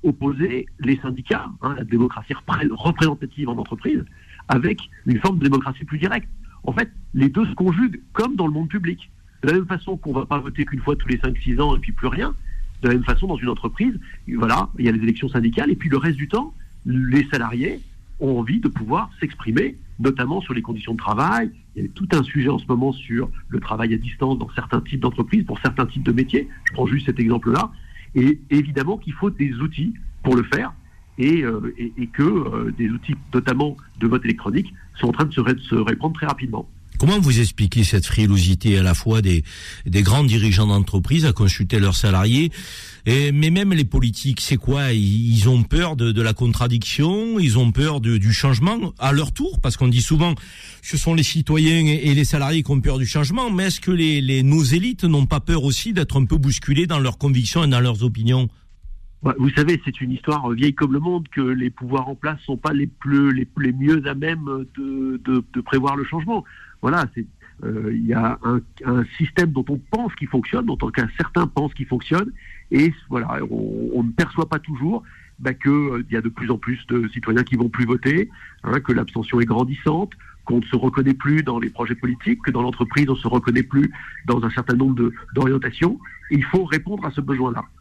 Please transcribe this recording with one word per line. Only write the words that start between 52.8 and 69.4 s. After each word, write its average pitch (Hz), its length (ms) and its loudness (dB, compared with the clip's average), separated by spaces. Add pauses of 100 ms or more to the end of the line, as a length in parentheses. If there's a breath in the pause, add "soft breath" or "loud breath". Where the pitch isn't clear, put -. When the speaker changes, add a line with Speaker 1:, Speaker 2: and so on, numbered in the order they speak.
Speaker 2:
peur 135 160 2
du 127 80 0
changement, 180 440 0
mais 185 140 2
est-ce 185 160 0
que 185 120 0
les, 156 280 2
les, 131 220 2
nos 147 200 6
élites 180 420 0
n'ont 151 200 4
pas 143 160 2
peur 160 240 0
aussi 143 300 -2
d'être 147 260 0
un 123 60 4
peu - 100 2
bousculées 147 500 2
dans 160 120 0
leurs 127 180 0
convictions 135 480 2
et 147 40 4
dans 123 120 4
leurs 120 240 2
opinions ? 117 460 2 (720 soft breath)
Speaker 1:
Ouais, 165 160 0
vous 135 120 4
savez, 151 360 2
c'est 131 160 -6
une 127 100 -2
histoire 139 380 -2
vieille 135 240 2
comme 139 180 0
le 143 80 2
monde 170 280 -2
que - 120 -4
les 127 300 0
pouvoirs 127 400 -4
en 139 40 -8
place 151 300 -6
sont 131 140 -6
pas 151 160 -2
les 143 120 0
plus, 139 460 2
les, 127 160 0 (100)
les 131 140 0
mieux 143 340 2
à 139 80 -4
même 139 520 -4 (100)
de, 135 480 -4
de, 127 260 2
de 127 120 -4
prévoir 135 340 0
le 139 80 -4
changement. 165 400 -4 (360 loud breath)
Voilà, 151 340 0
c'est, 113 120 -6 (360 soft breath)
euh, 110 320 -4
il 113 120 -2
y 113 80 0
a 113 280 0
un, 123 200 0 (240)
un 123 180 2 (140)
système 165 340 0